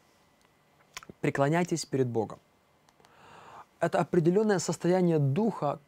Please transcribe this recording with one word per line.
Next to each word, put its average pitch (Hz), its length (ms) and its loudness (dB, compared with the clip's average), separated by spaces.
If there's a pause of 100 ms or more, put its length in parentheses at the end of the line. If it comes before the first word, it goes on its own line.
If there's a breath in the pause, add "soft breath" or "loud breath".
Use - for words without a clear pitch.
(1200)
преклоняйтесь 156 640 0
перед 131 220 -2
Богом. 117 320 -6 (1400 loud breath)
Это 170 180 0
определённое 180 600 2
состояние 175 600 0
духа, 143 680 -2